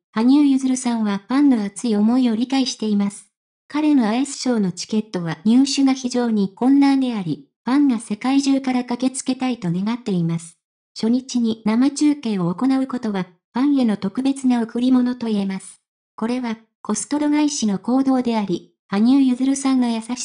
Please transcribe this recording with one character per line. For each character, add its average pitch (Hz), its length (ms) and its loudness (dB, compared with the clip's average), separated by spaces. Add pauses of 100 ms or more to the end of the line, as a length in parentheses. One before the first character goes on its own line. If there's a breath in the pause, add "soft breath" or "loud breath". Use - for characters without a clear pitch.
(120)
羽 220 120 -2
生 285 200 6
結 269 220 2
弦 254 100 0
さ 240 180 -2
ん 226 80 -2
は 202 260 -2
フ 247 60 -2
ァ 277 80 2
ン 285 80 6
の 226 120 2
熱 202 260 -6
い 208 80 2
思 220 220 2
い 247 120 2
を 214 60 0
理 240 120 -4
解 269 180 0
し - 100 -6
て 214 100 -6
い 208 100 0
ま 202 140 0
す。 - 180 -16 (400)
彼 302 260 0
の 233 140 4
ア 214 60 0
イ 262 100 0
ス 277 140 -8
シ 262 100 -4
ョ 240 80 0
ー - 40 0
の 180 120 0
チ - 140 -12
ケ 220 120 -4
ッ 214 120 -4
ト 180 140 -6
は 160 200 -6
入 240 220 4
手 277 160 -2
が 262 100 4
非 262 160 -6
常 247 220 -2
に 202 240 -2
困 277 260 2
難 277 200 4
で 247 140 -2
あ 202 80 -4
り、 160 260 -8 (160)
フ 233 80 -4
ァ 285 60 2
ン 285 100 4
が 226 100 0
世 208 180 -8
界 269 240 0
中 269 200 0
か 262 120 -2
ら 247 120 -2
駆 247 260 -4
け 262 60 -8
つ - 60 -8
け 262 120 -4
た 254 140 -4
い 240 100 -4
と 175 140 -4
願 196 200 -4
っ 240 80 -8
て 214 120 -6
い 175 100 0
ま 165 160 -2
す。 - 180 -18 (380)
初 220 140 -2
日 247 320 -2
に 220 240 -2
生 240 260 2
中 294 240 2
継 226 240 -4
を 180 160 -2
行 262 260 0
う 262 60 -2
こ 254 140 -8
と 214 120 -4
は、 185 140 -4 (260)
フ 240 80 -2
ァ - 20 0
ン 285 180 2
へ 247 40 2
の 208 120 2
特 196 260 -4
別 269 240 -2
な 240 160 2
贈 240 180 -6
り 254 120 2
物 247 240 2
と 233 100 -8
言 208 140 0
え 196 60 -2
ま 190 120 -6
す。 - 220 -20 (340)
こ 220 120 -6
れ 247 140 -4
は、 226 180 -6 (240)
コ 214 120 -4
ス - 140 -6
ト 294 100 -2
ロ 294 100 0
返 294 200 2
し 262 180 -4
の 190 120 0
行 262 260 0
動 262 180 2
で 233 140 -2
あ 208 80 -2
り、 180 300 -6 (120)
羽 196 140 -2
生 262 240 4
結 254 200 0
弦 269 120 0
さ 269 180 0
ん 254 60 2
の 240 80 0
優 226 120 -4
し 247 240 -8